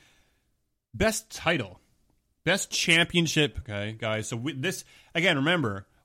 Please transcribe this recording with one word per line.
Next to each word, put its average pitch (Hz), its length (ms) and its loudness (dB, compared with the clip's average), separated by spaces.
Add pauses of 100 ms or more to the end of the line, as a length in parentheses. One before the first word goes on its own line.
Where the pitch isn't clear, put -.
(960)
Best 214 340 0
title. 127 500 -2 (640)
Best 185 280 0
championship. 165 880 2
Okay, 104 400 -6
guys. 110 280 -4
So - 80 -6
we, 127 180 -6
this, 165 300 -6 (300)
again, 170 240 2
remember, 135 480 0 (200)